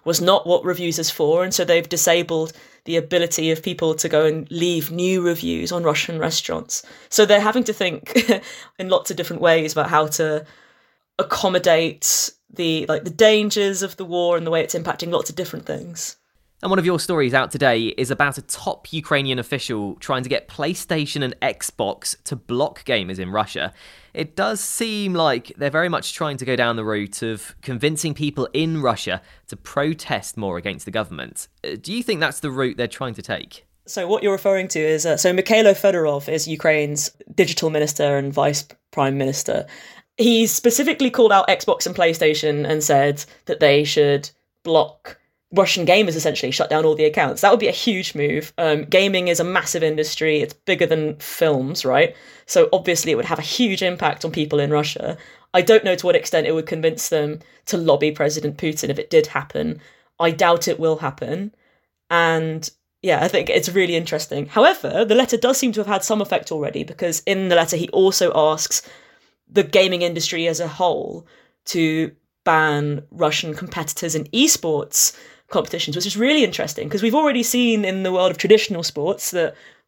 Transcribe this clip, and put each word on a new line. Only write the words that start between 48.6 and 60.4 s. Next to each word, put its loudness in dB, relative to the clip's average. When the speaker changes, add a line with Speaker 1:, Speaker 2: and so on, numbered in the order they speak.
Speaker 1:
gaming 2
is 2
a 2
massive -2
industry. 0
It's -2
bigger 0
than -2
films, -2
right? 2
So 4
obviously 0
it 2
would -2
have -4
a -8
huge -2
impact -2
on -4
people 0
in 0
Russia. -2
I 4
don't 6
know 0
to -4
what 4
extent 0
it 0
would -2
convince -2
them -2
to -2
lobby 2
President -4
Putin -4
if -2
it -10
did 6
happen. -6
I 2
doubt 2